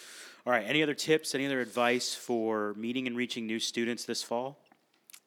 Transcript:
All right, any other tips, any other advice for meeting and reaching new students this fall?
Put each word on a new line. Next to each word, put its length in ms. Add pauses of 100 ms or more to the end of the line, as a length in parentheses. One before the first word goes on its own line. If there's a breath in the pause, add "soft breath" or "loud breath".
(440 loud breath)
All 80
right, 140
any 160
other 120
tips, 400
any 120
other 140
advice 540
for 600
meeting 320
and 100
reaching 300
new 140
students 440
this 180
fall? 360 (680)